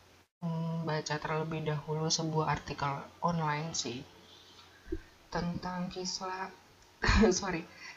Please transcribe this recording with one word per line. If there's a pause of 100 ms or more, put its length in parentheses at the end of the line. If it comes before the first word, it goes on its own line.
(400)
membaca
terlebih
dahulu
sebuah
artikel (160)
online
sih, (1300)
tentang
kisah, (560)
<laughs>
sorry, (300)